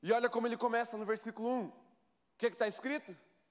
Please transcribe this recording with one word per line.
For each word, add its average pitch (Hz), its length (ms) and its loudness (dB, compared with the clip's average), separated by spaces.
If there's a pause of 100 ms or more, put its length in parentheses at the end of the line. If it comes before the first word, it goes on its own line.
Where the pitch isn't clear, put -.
E 180 100 2
olha 240 160 4
como 233 180 2
ele 233 100 0
começa 233 400 0
no 214 80 -4
versículo 220 440 -4
um. 247 180 0
O 139 80 -10 (640)
que 226 80 0
é 233 40 4
que - 60 -14
tá 220 120 2
escrito? 262 480 -4 (340)